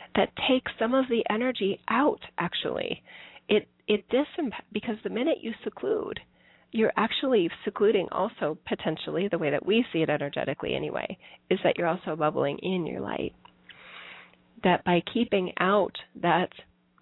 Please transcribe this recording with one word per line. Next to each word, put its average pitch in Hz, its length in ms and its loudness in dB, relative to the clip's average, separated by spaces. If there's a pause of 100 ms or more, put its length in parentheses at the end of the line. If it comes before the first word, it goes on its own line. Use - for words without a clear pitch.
(160)
that - 140 4 (200)
takes 262 300 2
some 226 140 2
of 262 160 4
the 233 200 4
energy 220 500 0 (100)
out, 269 320 2 (160)
actually. - 640 -4 (440)
It, 208 200 4 (200)
it 208 220 2
disemp-, 262 440 0 (180)
because 214 320 -4
the 202 60 -4
minute 247 320 0
you 226 100 -6 (120)
seclude, - 560 -4 (520)
you're 220 260 2
actually 214 520 2 (140)
secluding 208 480 2
also 165 460 -2 (100)
potentially, 160 600 -2
the 170 100 0
way 151 140 0
that 147 140 0
we 214 260 4
see 165 80 0
it 160 100 2
energetically 147 640 -2
anyway, - 420 -4 (320)
is 185 140 2
that - 140 4
you're 175 100 0
also 160 280 -2
bubbling 147 460 0
in 180 240 -2
your - 160 -6
light. - 320 -4 (1300)
That 180 200 4
by 175 180 4 (120)
keeping 202 460 0
out 190 360 2 (260)
that 170 280 4 (520)